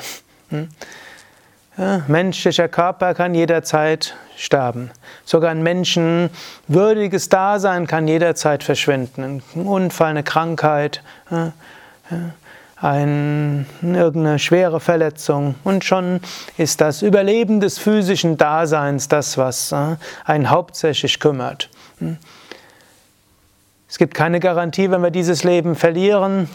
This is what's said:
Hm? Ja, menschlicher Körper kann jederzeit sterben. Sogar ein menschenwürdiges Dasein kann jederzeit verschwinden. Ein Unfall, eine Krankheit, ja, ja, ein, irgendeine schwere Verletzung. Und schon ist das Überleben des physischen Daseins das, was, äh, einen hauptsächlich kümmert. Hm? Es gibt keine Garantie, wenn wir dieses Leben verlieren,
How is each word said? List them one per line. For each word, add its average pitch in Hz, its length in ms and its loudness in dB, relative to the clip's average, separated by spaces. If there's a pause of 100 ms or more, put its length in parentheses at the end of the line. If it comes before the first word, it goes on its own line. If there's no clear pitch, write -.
(500)
Hm? 156 180 -6 (1080)
Ja, 190 300 -2
menschlicher 170 600 2
Körper 180 480 0
kann 180 180 0
jederzeit 160 800 0 (220)
sterben. 123 560 -2 (340)
Sogar 165 240 2
ein 160 140 -2
menschenwürdiges 175 1700 0
Dasein 190 580 2
kann 160 200 0
jederzeit 156 560 2
verschwinden. 135 800 -2 (140)
Ein 165 100 -4
Unfall, 185 460 0
eine 151 120 -4
Krankheit, 151 800 -2 (300)
ja, 165 220 -2 (580)
ja, 170 60 -6 (600)
ein, 147 840 0 (160)
irgendeine 165 560 2
schwere 170 420 2
Verletzung. 151 840 -2
Und 190 200 0
schon 180 360 0 (380)
ist 156 220 -2
das 151 220 2
Überleben 208 580 2
des 196 200 -2
physischen 185 580 2
Daseins 147 720 0
das, 147 280 0
was, 131 360 -2
äh, 151 240 -2 (300)
einen 147 260 2
hauptsächlich 156 680 -2
kümmert. 139 520 -2 (260)
Hm? 160 200 -8 (1700)
Es - 80 -16
gibt 165 160 2
keine 170 260 0
Garantie, 175 520 0
wenn 185 100 2
wir 175 80 2
dieses 170 340 0
Leben 175 320 2
verlieren, 190 800 2